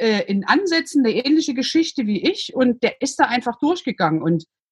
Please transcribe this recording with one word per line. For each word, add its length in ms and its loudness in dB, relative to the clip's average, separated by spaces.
äh, 240 0
in 240 -2
Ansätzen 580 2
eine 80 2
ähnliche 400 0
Geschichte 540 -2
wie 200 0
ich 280 -4
und 260 2
der 220 -2
ist 160 -6
da 60 4
einfach 340 -4
durchgegangen. 640 0
Und 220 0